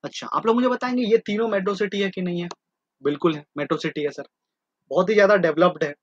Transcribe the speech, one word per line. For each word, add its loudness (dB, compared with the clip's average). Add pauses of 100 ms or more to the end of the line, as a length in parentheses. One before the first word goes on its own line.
अच्छा, -14
आप -4
लोग 4
मुझे 2
बताएंगे -2
ये 4
तीनों -2
metro -2
city -4
है 0
कि -8
नहीं -4
है? -8 (560)
बिल्कुल 0
है, -14 (120)
metro -4
city -6
है -4
sir, -14 (640)
बहुत 2
ही 2
ज़्यादा 6
developed 2
है। -4